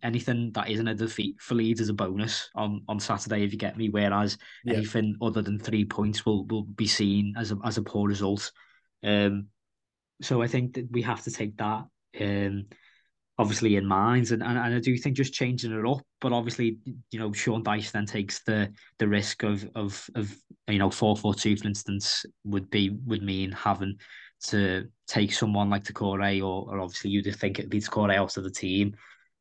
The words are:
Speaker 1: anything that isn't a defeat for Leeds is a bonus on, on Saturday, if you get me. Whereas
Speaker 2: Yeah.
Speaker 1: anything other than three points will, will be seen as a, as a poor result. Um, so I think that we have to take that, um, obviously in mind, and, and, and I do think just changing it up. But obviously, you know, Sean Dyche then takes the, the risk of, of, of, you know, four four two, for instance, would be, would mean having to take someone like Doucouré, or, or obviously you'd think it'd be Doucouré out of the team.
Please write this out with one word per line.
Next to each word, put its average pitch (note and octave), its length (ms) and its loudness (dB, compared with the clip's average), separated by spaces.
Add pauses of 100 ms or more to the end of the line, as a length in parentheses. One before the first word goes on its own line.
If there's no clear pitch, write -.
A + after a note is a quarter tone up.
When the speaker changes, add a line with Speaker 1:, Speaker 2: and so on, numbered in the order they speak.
Speaker 1:
anything A#2 500 0
that A2 160 -2
isn't A2 200 0
a G#2+ 60 -2
defeat G#2+ 440 -4
for - 160 -2
Leeds A2+ 240 4
is A2 100 2
a G#2+ 40 2
bonus G#2 600 -2
on, G#2 360 -2
on G#2 100 -2
Saturday, G#2 460 0
if G2+ 80 -2
you G#2+ 40 -6
get - 200 -4
me. A2 120 0
Whereas G2+ 480 2 (280)
Speaker 2:
Yeah. A#2+ 80 0
Speaker 1:
anything G#2+ 480 0
other A2 200 0
than G2+ 160 -2
three G#2+ 280 0
points G#2+ 400 -2
will, G#2 220 2
will A2 160 -2
be G#2 240 -2
seen G2+ 500 2
as G#2+ 160 -2
a, G2 100 -2
as A2+ 140 -2
a A2 60 0
poor G#2 260 0
result. G2+ 420 0 (520)
Um, G2+ 440 2 (760)
so B2+ 200 2
I A#2 60 2
think B2 280 0
that A#2+ 140 -6
we A#2 120 0
have A2 220 -2
to - 80 -6
take G#2+ 260 -6
that, G#2+ 260 -2 (380)
um, G2+ 460 -2 (680)
obviously G#2 380 4
in G2 100 2
mind, A2+ 460 6
and, A2+ 100 0
and, A#2+ 160 0
and A#2 160 0
I B2 60 2
do B2+ 180 2
think C3 200 0
just C3+ 160 0
changing B2 440 -2
it A2 80 0
up. B2 140 2 (220)
But C3 100 2
obviously, A#2 460 0 (340)
you A2 80 -6
know, G#2+ 140 -2
Sean A2+ 320 0
Dyche G#2+ 260 0
then G#2 140 -2
takes G2+ 380 -4
the, G#2 280 0 (260)
the G#2+ 120 2
risk G2+ 340 0
of, G#2 320 -2
of, G2+ 400 -6
of, G#2 180 -4 (360)
you G#2 100 4
know, G2 100 6
four G#2+ 280 4
four G#2 180 0
two, G#2 220 2
for G#2 100 -4
instance, G2+ 580 -2 (200)
would G2 240 -4
be, G2+ 220 2 (140)
would A2 180 -2
mean F#2+ 280 -2
having G2 460 -2 (500)
to F#2+ 380 2 (200)
take G2+ 280 2
someone G#2 360 2
like G2+ 140 2
Doucouré, G2 560 0
or, F#2+ 340 -4
or G2 60 -2
obviously F#2 320 -6
you'd G2+ 240 0
think G2 240 -2
it'd - 100 -6
be G#2 120 0
Doucouré G#2 340 2
out G2 220 0
of F#2+ 80 -6
the F#2 60 -6
team. G2+ 440 0 (460)